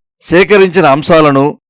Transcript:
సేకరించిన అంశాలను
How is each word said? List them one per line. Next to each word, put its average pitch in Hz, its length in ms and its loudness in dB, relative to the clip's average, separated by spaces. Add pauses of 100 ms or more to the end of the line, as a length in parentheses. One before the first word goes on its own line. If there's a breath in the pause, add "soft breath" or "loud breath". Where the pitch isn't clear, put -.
(200)
సేకరించిన 185 640 0
అంశాలను 147 840 0